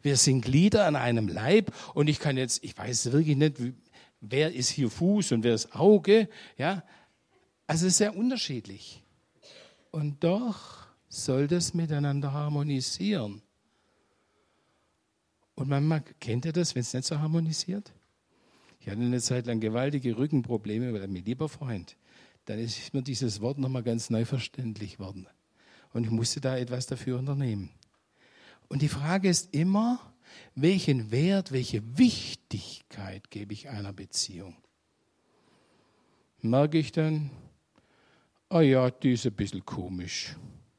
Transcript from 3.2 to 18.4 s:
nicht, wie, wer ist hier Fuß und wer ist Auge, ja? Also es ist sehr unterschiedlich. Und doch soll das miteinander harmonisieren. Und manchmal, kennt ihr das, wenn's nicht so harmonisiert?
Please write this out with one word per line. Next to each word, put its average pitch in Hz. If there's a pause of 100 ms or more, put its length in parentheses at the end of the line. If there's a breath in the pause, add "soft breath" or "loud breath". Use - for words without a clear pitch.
nicht, 143
wie, 127 (460 soft breath)
wer 131
ist 127
hier 127
Fuß 190
und 113
wer 120
ist -
Auge, 202 (280 loud breath)
ja? 170 (840 soft breath)
Also 160
es 185
ist -
sehr 202
unterschiedlich. 175 (880 loud breath)
Und 147
doch 202 (200)
soll 139
das 170
miteinander 143
harmonisieren. 147 (2250)
Und 135
manchmal, 147 (180)
kennt 120
ihr 160
das, 170
wenn's 123
nicht 131
so 151
harmonisiert? 160 (880 soft breath)